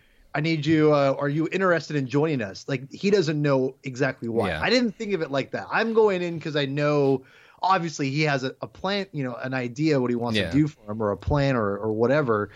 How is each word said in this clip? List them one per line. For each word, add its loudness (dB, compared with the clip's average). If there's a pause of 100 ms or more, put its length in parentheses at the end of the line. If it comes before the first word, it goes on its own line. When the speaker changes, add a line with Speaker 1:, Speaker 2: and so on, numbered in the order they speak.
(340)
Speaker 1:
I -2
need 0
you, 6
uh, 4
are -2
you 0
interested 0
in -2
joining 0
us?" -8
Like, -6
he -2
doesn't 2
know 2 (100)
exactly -4
why. 0
Speaker 2:
Yeah. -4
Speaker 1:
I -2
didn't 2
think -6
of -2
it -4
like -2
that. -8
I'm 0
going 4
in -4
'cause -6
I 2
know, 2 (380)
obviously, 0
he 0
has 0
a, -6
a -8
plan, -6
you -6
know, -6
an -8
idea 0
what 0
he 0
wants -2
Speaker 2:
Yeah. 0
Speaker 1:
to -2
do 4
for -12
him, -4
or 2
a 0
plan, 0
or, 0
or -4
whatever, 2